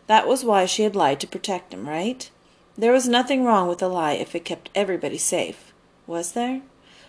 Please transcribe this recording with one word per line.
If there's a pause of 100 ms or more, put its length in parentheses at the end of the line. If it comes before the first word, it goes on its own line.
That
was
why
she
had
lied
to
protect
him,
right? (480)
There
was
nothing
wrong
with
a
lie
if
it
kept
everybody
safe. (340)
Was
there? (480)